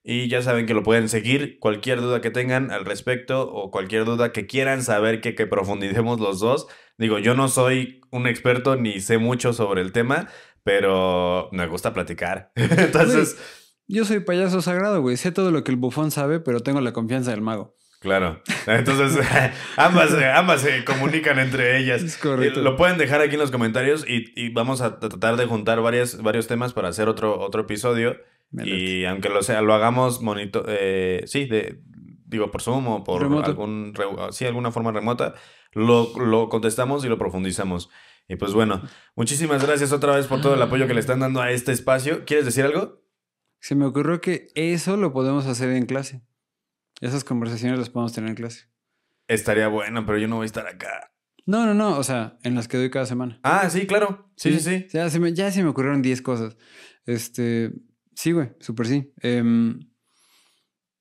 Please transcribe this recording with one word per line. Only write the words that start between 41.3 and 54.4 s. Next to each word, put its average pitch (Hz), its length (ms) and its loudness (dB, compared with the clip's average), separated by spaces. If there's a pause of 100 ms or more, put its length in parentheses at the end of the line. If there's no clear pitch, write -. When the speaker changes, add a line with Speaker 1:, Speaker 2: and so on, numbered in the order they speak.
Speaker 1:
a 123 100 0
este 123 200 -2
espacio. 131 540 0
¿Quieres 147 200 2
decir 127 200 0
algo? 175 360 -4 (580)
Speaker 2:
Se - 140 -6
me 139 120 4
ocurrió 147 360 0
que 180 320 -4
eso 170 420 -2
lo 196 160 0
podemos 135 360 0
hacer 127 240 -2
en 127 160 0
clase. 131 340 -6 (800)
Esas 127 240 -4
conversaciones 120 540 -4
las 120 100 -6
podemos 120 240 -4
tener 113 160 -6
en 110 60 -8
clase. 117 340 -14 (580)
Speaker 1:
Estaría 107 400 2
bueno, 107 380 -2
pero 104 140 0
yo 110 80 0
no 113 100 -4
voy 110 60 -4
a - 20 -4
estar 107 220 -8
acá. 92 440 -14 (340)
Speaker 2:
No, 220 200 2
no, 214 80 4
no. 208 240 2
O 139 60 0
sea, 123 400 -4
en 120 120 -2
las 117 120 -4
que 127 100 -4
doy 127 140 0
cada 131 160 -2
semana. 123 360 -6
Speaker 1:
Ah, 175 260 2
sí, 185 180 -2
claro. 196 500 0
Sí, 156 160 2